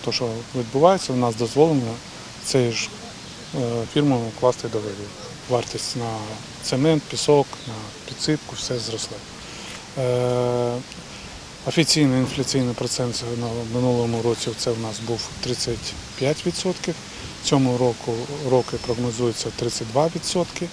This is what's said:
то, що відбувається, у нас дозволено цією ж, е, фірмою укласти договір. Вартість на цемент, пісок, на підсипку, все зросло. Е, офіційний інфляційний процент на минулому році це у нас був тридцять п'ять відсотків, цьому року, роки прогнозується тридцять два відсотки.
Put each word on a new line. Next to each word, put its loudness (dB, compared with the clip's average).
то, 0
що 0
відбувається, 4
у 2
нас 2
дозволено 4
цією 4
ж, -4
е, -2
фірмою 4
укласти 2
договір. -4
Вартість 0
на -2
цемент, 4
пісок, 4
на -8
підсипку, -2
все -2
зросло. -6
Е, 2
офіційний 4
інфляційний 2
процент -2
на -2
минулому 4
році 2
це 0
у 0
нас -6
був -2
тридцять -4
п'ять 0
відсотків, -2
цьому 4
року, 2
роки 4
прогнозується 0
тридцять -4
два 4
відсотки. -2